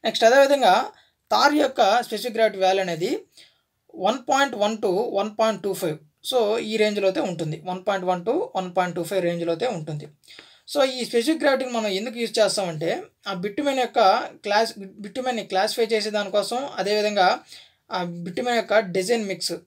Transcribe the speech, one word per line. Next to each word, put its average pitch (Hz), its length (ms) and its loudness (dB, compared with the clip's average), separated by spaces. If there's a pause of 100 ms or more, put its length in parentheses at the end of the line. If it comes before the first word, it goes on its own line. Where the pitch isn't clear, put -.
నెక్స్ట్, 226 240 0
అదేవిధంగా 269 440 6 (600)
తార్ 277 300 4
యొక్క 262 180 0 (260)
స్పెసిఫిక్ 220 320 -6
గ్రావిటీ 202 260 2
వాల్యూ 190 220 4
అనేది 175 240 -4 (960)
వన్ 247 120 0 (120)
పాయింట్ 262 320 2
వన్ 220 200 0
to 196 80 2 (280)
వన్ 214 200 -2
పాయింట్ 220 280 0
టూ 190 40 -2 (120)
ఫైవ్. 151 140 -4 (320)
So, 254 100 2 (300)
ఈ 220 40 -4 (100)
రేంజ్లో 208 260 0
అయితే 185 120 -2 (100)
ఉంటుంది. 156 260 -6 (120)
వన్ 185 180 -6
పాయింట్ 190 240 -2
వన్ 175 160 -2
to 254 80 0 (220)
వన్ 185 200 -4
పాయింట్ 180 200 0
టూ 170 120 -4
ఫైవ్ 190 200 0
రేంజ్లో 170 260 -2
అయితే 233 120 -4 (100)
ఉంటుంది. 151 280 -8 (680)
So, 285 80 -2 (180)
ఈ 240 120 -6
స్పెసిఫిక్ 233 340 0
గ్రావిటీని 262 320 0
మనం 214 220 -2
ఎందుకు 233 240 -6
యూజ్ 226 180 -4
చేస్తామంటే, 180 500 0 (400)
ఆ 196 40 -4 (100)
bitumen 277 400 -2
యొక్క 240 160 0 (460)
క్లాస్, 214 260 2 (340)
bitumen-ని 240 460 -4
క్లాసిఫై 208 420 2
చేసే 214 240 0
దానికోసం, 202 400 -2 (220)
అదేవిధంగా 208 480 2 (680)
ఆ 185 40 -2 (260)
bitumen 240 340 -2
యొక్క 208 200 2 (180)
డిజైన్ 220 320 0
మిక్స్. 175 260 -6 (120)